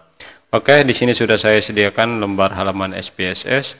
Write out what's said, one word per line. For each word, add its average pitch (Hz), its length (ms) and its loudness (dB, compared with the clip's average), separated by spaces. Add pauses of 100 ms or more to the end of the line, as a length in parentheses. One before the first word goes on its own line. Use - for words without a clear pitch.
(520)
Oke, 139 320 4
di 127 80 2
sini 123 240 0
sudah 113 200 2
saya 107 240 4
sediakan 110 600 0
lembar 98 360 -2
halaman 95 400 -4
S 92 160 -6
P 92 160 -6
S 92 200 -6
S 135 320 -4